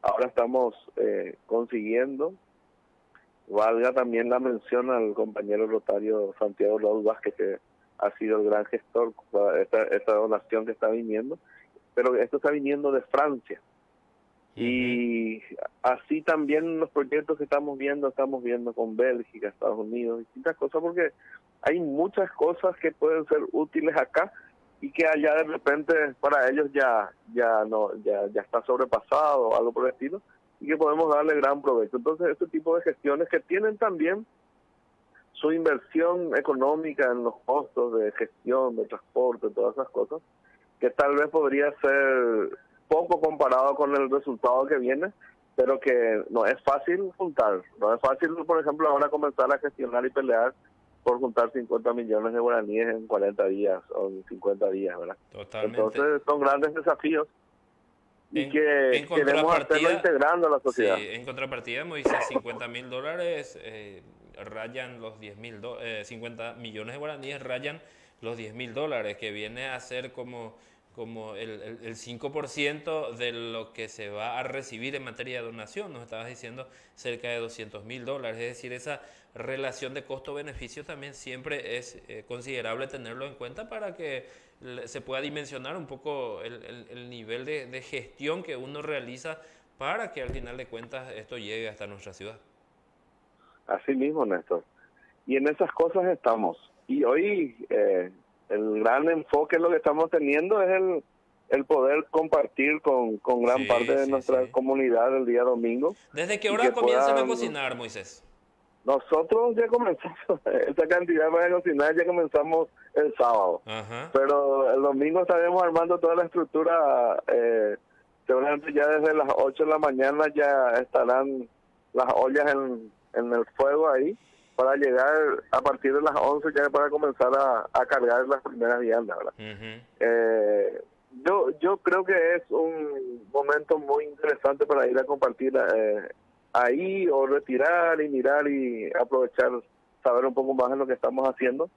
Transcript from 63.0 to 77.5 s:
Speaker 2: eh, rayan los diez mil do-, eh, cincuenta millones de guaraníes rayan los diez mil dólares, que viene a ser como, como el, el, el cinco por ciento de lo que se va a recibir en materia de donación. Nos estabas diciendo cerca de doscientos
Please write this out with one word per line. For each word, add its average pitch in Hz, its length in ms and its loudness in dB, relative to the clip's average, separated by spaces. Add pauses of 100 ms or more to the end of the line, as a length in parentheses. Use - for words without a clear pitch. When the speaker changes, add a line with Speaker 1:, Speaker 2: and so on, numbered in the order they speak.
Speaker 2:
eh, 104 400 -18 (420)
rayan 120 560 -12
los 110 200 -16
diez 104 180 -18
mil 110 220 -18
do-, 113 200 -14
eh, 113 240 -10
cincuenta 117 500 -14
millones 113 400 -14
de 143 40 -14
guaraníes 143 420 -12
rayan 135 400 -10 (400)
los 113 160 -8
diez 110 160 -14
mil 120 220 -12
dólares, 123 420 -6
que 110 140 -10
viene 113 380 -10
a 127 100 -10
ser 127 340 -12
como, 120 440 -16 (360)
como 110 440 -14
el, 107 260 -12
el, 117 220 -16
el 113 100 -12
cinco 120 380 -12
por 147 160 -8
ciento 147 640 -6
de 120 180 -6
lo 117 420 -10
que 113 160 -12
se 104 220 -14
va 117 300 -8
a - 20 -8
recibir 131 540 -10
en 131 80 -12
materia 123 360 -12
de 117 60 -12
donación. 117 460 -14
Nos 120 100 -16
estabas 113 240 -14
diciendo 123 400 -16 (300)
cerca 120 320 -10
de 120 100 -6
doscientos 110 460 -12